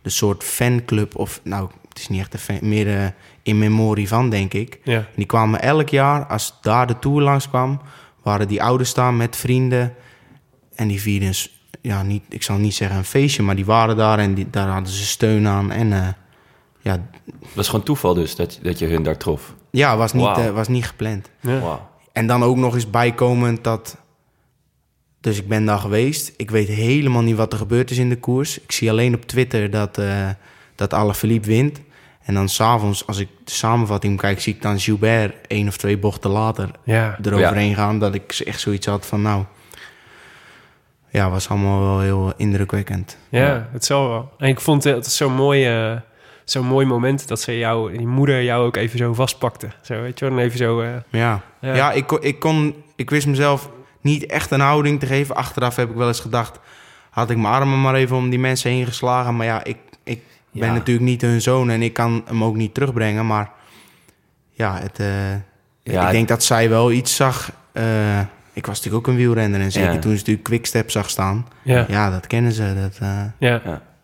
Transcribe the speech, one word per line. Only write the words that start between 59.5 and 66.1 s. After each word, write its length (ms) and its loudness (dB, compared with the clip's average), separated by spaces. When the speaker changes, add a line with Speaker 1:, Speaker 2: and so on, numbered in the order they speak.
Speaker 1:
ik, 140 -8
ik 180 -8
ben 160 -2
Speaker 3:
Ja. 60 0
Speaker 1:
natuurlijk 320 0
niet 160 0
hun 200 2
zoon 280 2
en 120 0
ik 120 0
kan 320 0
hem 180 -2
ook 120 0
niet 180 -2
terugbrengen. 540 0
Maar 240 -2
ja, 300 -2
het, 180 -10
eh, 80 -2
Speaker 3:
Ja, 60 -4
Speaker 1:
ik 160 -2
Speaker 3:
het 120 4